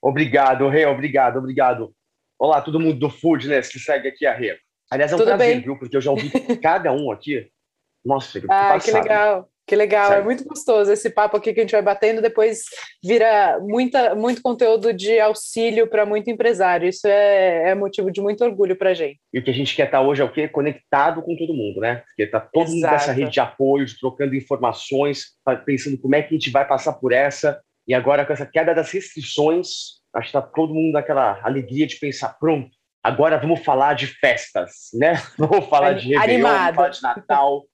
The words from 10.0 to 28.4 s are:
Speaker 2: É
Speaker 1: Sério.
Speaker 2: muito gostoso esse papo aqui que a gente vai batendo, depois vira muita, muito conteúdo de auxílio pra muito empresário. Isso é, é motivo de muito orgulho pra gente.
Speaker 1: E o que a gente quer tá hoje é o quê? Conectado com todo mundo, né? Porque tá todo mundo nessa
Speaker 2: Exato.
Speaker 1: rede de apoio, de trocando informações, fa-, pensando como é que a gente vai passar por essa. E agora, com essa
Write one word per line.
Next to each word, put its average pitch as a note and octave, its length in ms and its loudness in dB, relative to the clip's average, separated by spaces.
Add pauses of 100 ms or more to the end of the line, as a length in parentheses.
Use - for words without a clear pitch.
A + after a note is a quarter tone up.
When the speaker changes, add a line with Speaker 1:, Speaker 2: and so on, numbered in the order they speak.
Speaker 2:
É G3+ 40 4
Speaker 1:
Sério. G3+ 160 4
Speaker 2:
muito B3+ 200 -2
gostoso G#3 460 2
esse G#3 200 0
papo G#3 260 0
aqui G#3 160 -2
que G3+ 60 0
a A3+ 40 2
gente G3+ 80 -2
vai G#3 120 2
batendo, G#3+ 360 0
depois A3 440 0 (400)
vira G#3+ 560 4
muita, A#3+ 560 0
muito A#3 260 -2
conteúdo A3+ 500 2
de G#3 280 0
auxílio A3 680 0
pra G#3+ 180 0
muito G#3 280 -2
empresário. F#3 580 0
Isso F#3 160 -8
é, F#3+ 640 4
é F#3+ 60 2
motivo G3 360 -4
de F#3+ 80 -6
muito G#3 240 -2
orgulho G3 320 0
pra F#3+ 200 0
gente. D3 240 -6 (120)
Speaker 1:
E - 60 -4
o B2+ 60 -4
que C3+ 80 -2
a - 20 0
gente B2+ 220 -4
quer D3 100 2
tá C3+ 160 2
hoje C#3 220 2
é - 20 2
o A2+ 80 -4
quê? D3+ 140 -2
Conectado D3 720 -2
com E3+ 140 -6
todo E3 180 -6
mundo, G#2 260 -6
né? A#2+ 180 -2 (100)
Porque - 180 -4
tá G#2+ 140 -2
todo D#3+ 300 -2
mundo E3 120 -2
nessa D3 240 2
Speaker 2:
Exato. C3 140 -2
Speaker 1:
rede C#3 140 -2
de C#3+ 60 2
apoio, C3+ 460 0
de - 140 -18
trocando C3 360 -4
informações, C3+ 1000 -4 (100)
fa-, B2+ 120 0
pensando C#3 420 -4
como C3+ 160 0
é D3+ 80 2
que D#3 100 -4
a D#3 60 0
gente C#3 100 -4
vai C#3 180 0
passar C#3+ 260 0
por B2+ 200 -2
essa. C#3 480 0 (260)
E B2 60 0
agora, C#3 320 2
com D3 80 -4
essa C#3 140 -6